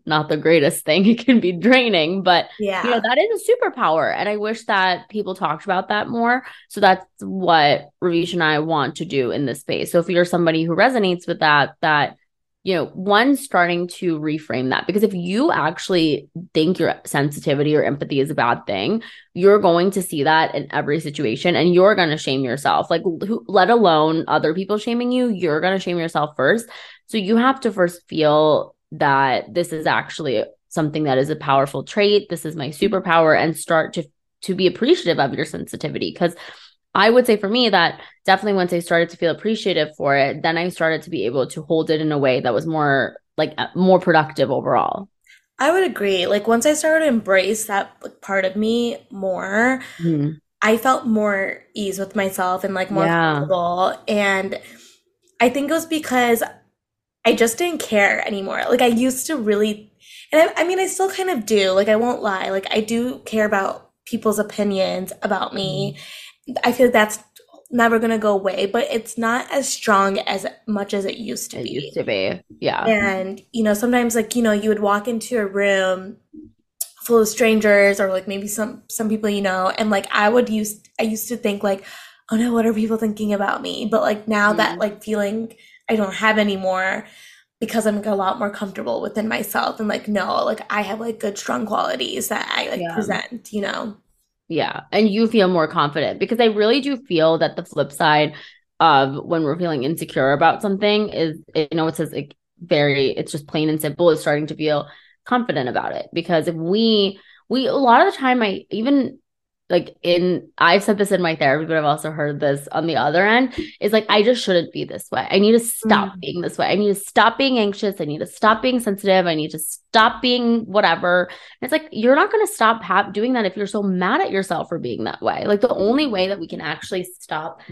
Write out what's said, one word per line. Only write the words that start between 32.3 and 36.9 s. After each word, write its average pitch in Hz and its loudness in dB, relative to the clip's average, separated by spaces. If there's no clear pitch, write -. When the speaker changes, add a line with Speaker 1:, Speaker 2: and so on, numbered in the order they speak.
Speaker 1:
is 160 -10
my 139 -8
superpower, 165 2
and 156 0
start - -2
to, 170 -6
to 190 -4
be 185 2
appreciative 220 2
of 139 0
your 123 -4
sensitivity. - -8
'Cause 175 -2